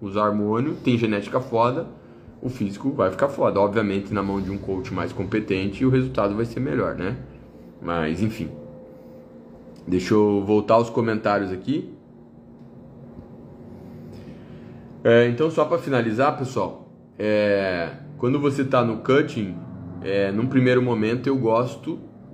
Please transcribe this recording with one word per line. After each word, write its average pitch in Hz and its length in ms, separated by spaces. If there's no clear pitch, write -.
usar 104 260
hormônio, 107 540
tem 120 160
genética 107 420
foda, 123 460
o 131 60
físico 107 420
vai 110 180
ficar 135 200
foda. 101 320
Obviamente, 101 520
na 104 80
mão 98 200
de 92 100
um 98 80
coach 95 340
mais 87 200
competente, 98 720
o 127 60
resultado 127 440
vai 113 100
ser 113 140
melhor, 123 380
né? 98 200
Mas, 82 400
enfim. 104 300
Deixa 90 260
eu 104 320
voltar 107 300
aos 117 160
comentários 107 600
aqui. 123 420
É, 120 240
então, 156 240
só 156 120
pra 165 140
finalizar, 127 580
pessoal, 110 560
é, 101 720
quando 135 220
você 143 240
tá 127 200
no 113 140
cutting, 120 580
é, 98 300
num 110 140
primeiro 127 360
momento 120 460
eu 135 100
gosto 120 640